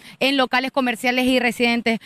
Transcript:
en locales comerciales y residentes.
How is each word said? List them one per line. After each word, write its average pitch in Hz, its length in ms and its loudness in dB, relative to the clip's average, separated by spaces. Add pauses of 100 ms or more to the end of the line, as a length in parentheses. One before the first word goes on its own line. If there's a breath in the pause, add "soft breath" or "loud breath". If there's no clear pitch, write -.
(200 loud breath)
en 269 160 2
locales 254 340 0
comerciales 254 560 0
y 254 140 4
residentes. 233 640 0